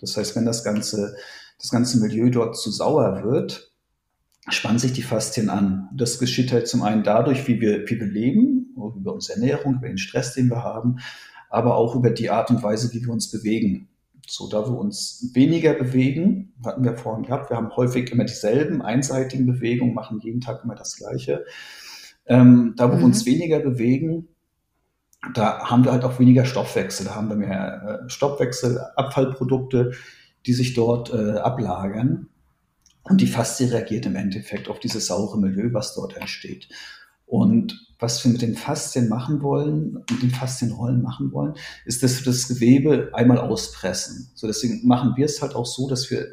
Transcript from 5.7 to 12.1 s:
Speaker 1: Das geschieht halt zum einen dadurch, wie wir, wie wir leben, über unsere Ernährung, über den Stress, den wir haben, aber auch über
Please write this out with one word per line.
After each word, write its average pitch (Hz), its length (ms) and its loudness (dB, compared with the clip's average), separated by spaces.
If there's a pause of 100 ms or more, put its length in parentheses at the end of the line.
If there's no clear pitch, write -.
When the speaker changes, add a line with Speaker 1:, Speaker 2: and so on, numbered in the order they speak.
Speaker 1:
Das 120 240 -2
geschieht 127 340 0
halt 117 160 2
zum 113 140 0
einen 107 200 2
dadurch, 123 460 2
wie 113 120 2
wir, 104 280 2
wie 113 100 -2
wir 107 80 -4
leben, 196 680 2 (220)
über 190 180 -6
unsere - 260 -8
Ernährung, 135 360 0
über 127 120 -6
den 95 100 -6
Stress, - 360 -4
den 123 160 2
wir 117 120 -4
haben, 113 360 -2 (520)
aber 120 260 2
auch 117 180 2
über 123 160 4